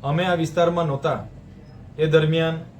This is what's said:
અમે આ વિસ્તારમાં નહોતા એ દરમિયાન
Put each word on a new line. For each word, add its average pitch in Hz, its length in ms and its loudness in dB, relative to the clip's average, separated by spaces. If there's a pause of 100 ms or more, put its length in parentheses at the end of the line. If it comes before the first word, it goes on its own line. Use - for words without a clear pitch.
અમે 160 220 0
આ 180 80 2
વિસ્તારમાં 170 520 2
નહોતા 139 420 -2 (720)
એ 156 60 4
દરમિયાન 160 540 2 (200)